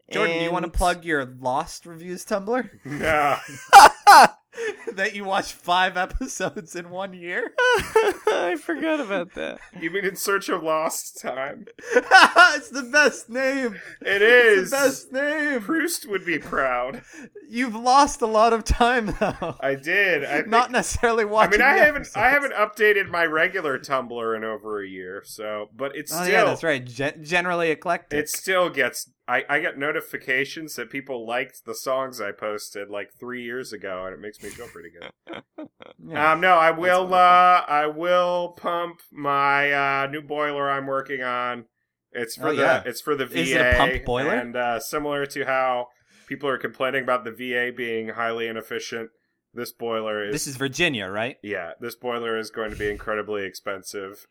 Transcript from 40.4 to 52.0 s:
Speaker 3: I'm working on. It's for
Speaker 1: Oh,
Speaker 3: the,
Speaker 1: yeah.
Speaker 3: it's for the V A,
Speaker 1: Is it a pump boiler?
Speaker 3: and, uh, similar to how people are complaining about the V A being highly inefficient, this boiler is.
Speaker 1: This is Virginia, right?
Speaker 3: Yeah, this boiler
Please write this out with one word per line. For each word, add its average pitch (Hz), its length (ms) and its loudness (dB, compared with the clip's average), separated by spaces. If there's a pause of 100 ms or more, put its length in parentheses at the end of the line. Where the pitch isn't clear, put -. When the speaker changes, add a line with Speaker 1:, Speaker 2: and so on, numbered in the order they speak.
Speaker 3:
I'm 139 160 -2
working 135 380 -4
on. 123 420 -4 (460)
It's 120 240 -8
for 127 140 -4
Speaker 1:
Oh, 147 60 0
Speaker 3:
the, 139 60 0
Speaker 1:
yeah. 131 240 2
Speaker 3:
it's 123 160 -10
for 147 140 -2
the 131 100 -2
V 127 140 -6
A, - 40 2
Speaker 1:
Is 131 80 -2
it 127 100 4
a 123 160 4
pump 127 280 2
boiler? 123 300 0
Speaker 3:
and, 120 200 -6
uh, 120 240 -2
similar 147 480 -4
to 139 180 -6
how 127 420 0 (400)
people 139 200 -8
are 131 120 0
complaining 131 440 -2
about 123 200 0
the 113 80 -10
V 123 240 -8
A 123 160 -2
being 113 380 -6
highly 117 380 -4
inefficient, 113 600 -8 (440)
this 117 180 -8
boiler 110 520 -4
is. 104 100 -6
Speaker 1:
This 156 140 -4
is 135 100 -10
Virginia, 135 500 -2
right? 107 340 -6
Speaker 3:
Yeah, 92 380 -8
this 117 160 -10
boiler 117 420 -6